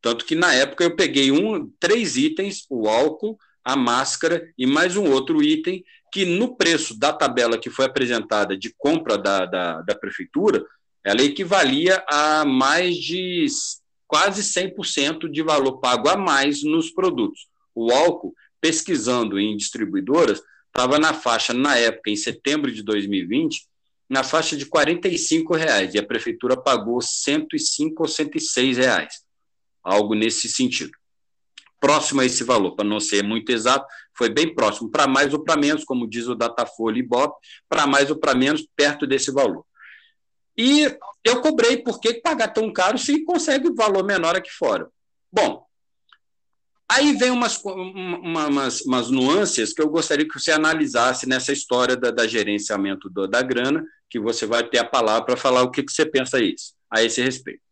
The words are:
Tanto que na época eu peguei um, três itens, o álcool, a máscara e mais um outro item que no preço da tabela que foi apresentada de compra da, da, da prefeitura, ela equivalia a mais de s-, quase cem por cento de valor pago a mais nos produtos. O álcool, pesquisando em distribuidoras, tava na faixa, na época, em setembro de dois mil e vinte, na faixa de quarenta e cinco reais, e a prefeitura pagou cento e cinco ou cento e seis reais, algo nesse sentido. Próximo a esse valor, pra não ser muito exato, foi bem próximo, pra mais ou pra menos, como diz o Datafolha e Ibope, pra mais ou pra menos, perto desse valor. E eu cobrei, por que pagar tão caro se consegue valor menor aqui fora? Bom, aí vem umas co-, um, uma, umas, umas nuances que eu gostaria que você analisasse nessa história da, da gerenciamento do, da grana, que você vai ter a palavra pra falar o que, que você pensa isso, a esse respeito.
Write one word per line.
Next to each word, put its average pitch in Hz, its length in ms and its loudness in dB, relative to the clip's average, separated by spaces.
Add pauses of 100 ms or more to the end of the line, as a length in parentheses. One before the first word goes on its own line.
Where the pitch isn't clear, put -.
Tanto - 240 -2
que 160 100 -2
na 170 180 4
época 139 300 2
eu 170 100 2
peguei 139 380 2
um, 175 480 0
três 185 380 0
itens, 160 520 -2
o 110 200 -2
álcool, 156 480 0 (260)
a 135 140 -2
máscara 135 800 0
e 127 80 -2
mais 175 320 2
um 196 120 0
outro 151 320 2
item 160 440 0 (260)
que 190 140 -2
no 185 320 -2
preço 160 420 0
da 151 140 2
tabela 123 440 0
que 117 120 -8
foi 135 160 0
apresentada 113 720 -2
de 101 200 -12
compra 143 400 0
da, 98 280 0
da, 87 360 -4
da 98 140 -2
prefeitura, - 680 -2 (400)
ela 104 160 2
equivalia 170 840 2
a 151 380 2
mais 151 540 2
de 175 480 -4
s-, - 320 -6 (280)
quase 190 380 0
cem 185 300 -2
por 180 120 -10
cento 160 440 -2
de 147 120 -4
valor 139 380 0
pago 123 300 2
a 190 80 2
mais 143 460 0
nos 156 280 0
produtos. 147 560 -2 (260)
O 117 200 0
álcool, 156 400 2 (260)
pesquisando 123 800 -2
em 104 160 -2
distribuidoras, 104 840 0 (320)
tava 127 260 2
na 156 140 2
faixa, 120 400 -2
na 131 240 2
época, 113 320 0
em 107 80 -2
setembro 139 540 -2
de 110 120 -10
dois 101 240 -2
mil 95 160 -2
e 85 40 -8
vinte, 139 400 -4 (420)
na 135 120 0
faixa 156 360 -2
de 139 80 -6
quarenta 165 420 0
e 170 100 -2
cinco 160 380 0
reais, 107 380 0
e 104 60 2
a 104 60 -4
prefeitura 123 520 -2
pagou 120 440 0
cento 151 540 -4
e 147 40 -2
cinco 160 440 -2
ou 156 60 -2
cento 151 280 -4
e - 40 -4
seis 127 360 0
reais, 117 460 0 (580)
algo 104 320 2
nesse 110 360 0
sentido. 123 420 -2 (880)
Próximo 139 420 2
a 127 40 4
esse 123 180 0
valor, 113 320 2
pra 104 100 -2
não 104 140 -2
ser 101 240 0
muito 110 280 -4
exato, 123 360 2 (260)
foi 117 160 0
bem 160 240 0
próximo, 110 380 0
pra 135 160 2
mais 135 260 2
ou 151 100 -4
pra 160 140 0
menos, 147 260 0
como 120 240 -4
diz 117 200 -8
o 123 80 -4
Datafolha 113 640 -2
e - 20 -2
Ibope, 123 360 0 (320)
pra 151 200 2
mais 139 240 2
ou 143 60 -2
pra 143 180 0
menos, 147 400 0
perto 143 320 0
desse 131 240 0
valor. 120 340 0 (880)
E 277 300 4 (400)
eu 247 160 4
cobrei, 262 360 4
por - 220 -6
que 226 160 0
pagar 233 340 -2
tão 220 220 -2
caro 202 280 0
se 302 240 0
consegue 320 500 0
valor 202 300 2
menor 180 320 0
aqui 185 160 -6
fora? 107 360 -2 (460)
Bom, - 320 0 (1200)
aí 277 260 4
vem 247 180 2
umas 240 260 0
co-, 196 160 -8
um, 185 440 -8
uma, 165 280 -4
umas, 139 360 -2
umas 123 280 -2
nuances 131 640 2
que - 80 -4
eu 156 80 2
gostaria 156 380 0
que 147 120 -12
você - 120 -2
analisasse 135 760 2
nessa 131 240 -2
história 127 460 0
da, 120 140 0
da 117 160 0
gerenciamento 101 840 -2
do, 95 180 -4
da 117 140 0
grana, 131 420 -2 (240)
que 117 120 -8
você 113 260 -2
vai 120 180 0
ter 120 140 -2
a 117 80 2
palavra 113 400 0
pra 123 120 0
falar 127 260 4
o 127 80 0
que, 131 100 -4
que 101 100 -8
você 156 140 2
pensa 131 340 -2
isso, - 360 -2 (160)
a 110 100 2
esse 117 220 2
respeito. - 380 -6 (100)